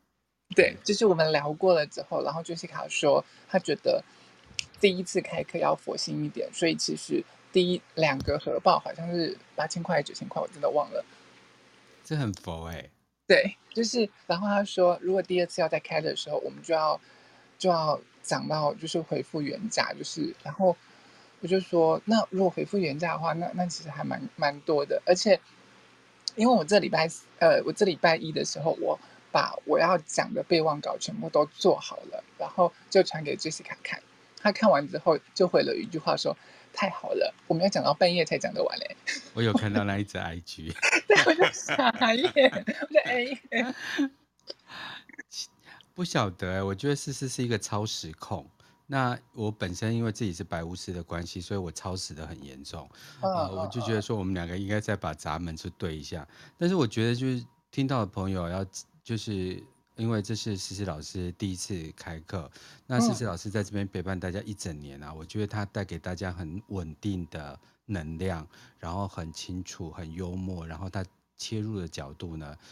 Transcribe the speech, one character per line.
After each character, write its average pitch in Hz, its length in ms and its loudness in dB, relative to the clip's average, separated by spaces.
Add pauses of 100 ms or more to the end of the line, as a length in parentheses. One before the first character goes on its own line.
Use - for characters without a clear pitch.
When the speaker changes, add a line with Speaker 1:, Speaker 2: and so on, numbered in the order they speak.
(560)
Speaker 1:
对， - 200 6
Speaker 2:
对。 - 80 -20
Speaker 1:
就 208 100 0
是 214 140 4
我 185 80 6
们 156 160 4
聊 147 200 2
过 185 220 4
了 156 140 4
之 - 160 -10
后， 151 200 -2
然 - 80 -2
后 165 120 -6
Jessica 160 440 -8
说 143 380 4 (240)
她 - 80 2
觉 165 200 2
得 135 260 0 (760)
第 196 160 6
一 185 80 -4
次 180 160 0
开 160 220 -4
课 151 160 -6
要 151 180 4
佛 - 220 -6
心 151 260 -4
一 147 60 -4
点， - 240 -6
所 165 160 2
以 160 60 2
其 156 200 -2
实 - 300 -2 (260)
第 180 220 4
一 175 80 -2 (140)
两 147 240 2
个 143 180 -2
核 - 220 -2
爆 175 180 6
好 - 160 -4
像 170 180 -6
是 170 240 -2 (200)
八 151 100 -2
千 170 160 -6
块、 165 220 2
九 - 100 -10
千 - 160 -10
块， - 100 -4
我 - 100 -2
真 147 120 -12
的 143 80 2
忘 143 220 2
了。 - 120 -6 (1000)
Speaker 2:
这 - 120 -4
很 131 160 0
佛 82 360 -8
欸。 82 220 -10 (380)
Speaker 1:
对， 190 300 4 (160)
就 226 100 0
是， 226 240 0 (200)
然 170 120 0
后 208 80 -2
她 202 160 2
说 180 380 4
如 180 100 -2
果 190 100 2
第 180 200 0
二 175 60 4
次 - 120 -8
要 165 80 4
再 156 120 0
开 160 200 -2
的 151 160 -2
时 - 140 -6
候， 151 80 -2
我 - 120 -4
们 139 140 -14
就 165 100 0
要， 156 280 2 (560)
就 185 120 2
要 156 300 4 (240)
涨 139 240 -2
到 151 280 2
就 160 120 -10
是 165 140 -2
恢 156 200 -2
复 156 200 -6
原 139 180 -4 (100)
价， - 220 0
就 - 120 -10
是， - 300 -4 (100)
然 151 100 -8
后 185 240 4 (640)
我 185 60 -8
就 185 120 4
说 165 460 4
，“那 214 240 4
如 185 120 0
果 185 80 6
恢 165 140 -2
复 156 140 -2
原 151 200 0
价 160 140 -2
的 - 80 -2
话， 160 140 0
那， 170 220 -2
那 180 120 0
其 - 160 -8
实 156 60 -12
还 147 160 -6
蛮， 131 160 -4 (160)
蛮 147 240 2
多 143 240 2
的。” - 200 0
而 175 80 6
且 185 240 6 (1000)
因 220 100 4
为 254 60 8
我 196 100 6
这 185 160 6
礼 160 80 2
拜， 165 220 2 (300)
呃， 160 260 8
我 156 80 -2
这 208 120 4
礼 180 120 2
拜 165 180 6
一 160 160 -6
的 143 140 -2
时 - 160 -6
候， 156 180 2
我 - 180 0 (320)
把 - 240 2 (120)
我 151 120 4
要 175 220 6
讲 - 340 -2
的 - 80 -2
备 165 200 4
忘 151 180 0
稿 - 180 -4
全 - 160 -8
部 156 160 -6
都 151 180 4
做 233 300 4
好 - 200 -10 (120)
了， - 140 -10 (160)
然 175 100 -6
后 175 220 4 (180)
就 190 140 8
传 160 180 -2
给 143 140 -4
Jessica - 480 -8
看。 - 180 -8 (360)
她 208 140 2
看 208 180 4
完 147 180 6
之 185 100 -6
后 160 220 4 (140)
就 185 140 4
回 160 160 4
了 139 120 0
一 - 100 -4
句 160 140 -6
话 156 180 0
说 147 180 -2 (380)
，“太 196 160 -2
好 - 240 -8
了， - 200 2 (120)
我 - 80 0
们 165 100 2
要 196 60 4
讲 165 140 0
到 143 100 4
半 180 180 6
夜 175 140 2
才 160 120 0
讲 - 160 -2
得 - 100 0
完 - 160 -2
嘞。” - 160 -10 (400)
Speaker 2:
我 117 80 2
有 110 100 4
看 107 180 2
到 101 120 2
那 101 160 0
一 104 40 0
则 101 160 -6
I 85 200 -8
G。 82 340 -12
Speaker 1:
<laughs> - 340 0
对， 415 80 6 (100)
我 330 100 6
就 349 180 6
傻 269 380 0 (240)
眼， 262 100 0 (560)
我 285 60 -4
就， 302 180 6
哎。 247 340 -2 (140)
Speaker 2:
<laughs> 254 580 -2 (1800)
不 180 120 -6
晓 120 240 2
得 92 240 -4
欸， 95 100 0
我 98 120 0
觉 139 140 -2
得 143 60 2
思 139 160 -8
思 131 160 -6
是 127 160 -4
一 123 40 0
个 117 100 0
超 104 280 -2
时 85 280 -8
控。 - 340 -10 (380)
那 123 340 0 (140)
我 107 180 -2
本 95 220 -6
身 113 220 -2
因 117 80 0
为 113 80 0
自 110 120 -6
己 98 80 -2
是 87 120 -8
白 85 200 -6
巫 85 120 -8
师 90 180 -10
的 87 100 -6
关 85 220 -6
系， 90 160 -10
所 101 160 -6
以 - 20 -2
我 87 120 -6
超 92 240 -8
时 - 180 -8
得 78 120 -12
很 78 180 -12
严 67 200 -16
重。 71 240 -14 (340)
Speaker 1:
嗯， 190 120 0
Speaker 2:
呃， 160 140 0
Speaker 1:
嗯， 95 100 -6
Speaker 2:
我 92 100 -4
就 117 140 -6
觉 110 120 0
得 107 80 2
说 113 140 -4
我 101 80 -2
们 95 100 -2
两 87 140 -4
个 85 80 -6
应 98 120 -4
该 104 120 0
再 104 160 -2
把 85 180 -4
闸 78 260 -6
门 82 180 -6
去 90 140 -10
对 80 260 -6
一 73 60 -10
下。 80 180 -10
Speaker 1:
嗯。 - 380 -20
Speaker 2:
但 170 100 2
是 190 60 2
我 160 100 4
觉 113 220 0
得 120 80 2
就 123 100 -4
是 127 180 -2 (280)
听 135 160 0
到 131 140 0
的 104 40 2
朋 95 240 -4
友 92 180 -2
要， 92 180 -4 (380)
就 117 140 -4
是 92 440 -6 (340)
因 113 120 -4
为 113 140 0
这 104 140 -4
是 104 200 -4
思 92 200 -8
思 101 100 -4
老 78 160 -6
师 90 300 -8
第 95 200 -4
一 92 40 -4
次 82 400 -8
开 80 260 -12
课， 76 280 -10 (360)
那 127 140 0
思 117 160 4
思 117 100 -4
老 92 100 -2
师 87 140 -8
在 104 140 0
这 101 80 -6
边 101 160 -2
陪 95 140 -6
伴 92 160 -4
大 90 120 -4
家 87 120 -4
一 107 120 -10
整 82 260 -8
年 71 240 -14
啊， 73 60 -14
Speaker 1:
嗯。 80 80 -14
Speaker 2:
我 80 80 -12
觉 107 160 -6
得 104 60 0
他 104 180 -4
带 101 180 -6
给 87 140 -8
大 92 160 -8
家 90 180 -6
很 85 360 -8
稳 85 340 -8
定 92 300 -4
的 71 280 -12 (280)
能 80 320 -6
量， 85 280 -4 (300)
然 85 160 -8
后 98 140 -4
很 82 260 -10
清 92 300 -8
楚、 90 260 -12
很 80 240 -12
幽 90 220 -6
默， 92 300 -8
然 80 120 -10
后 92 100 -8
他 95 160 -6 (320)
切 - 240 -8
入 107 200 -6
的 87 80 -6
角 71 260 -12
度 82 220 -10
呢， 76 220 -12 (140)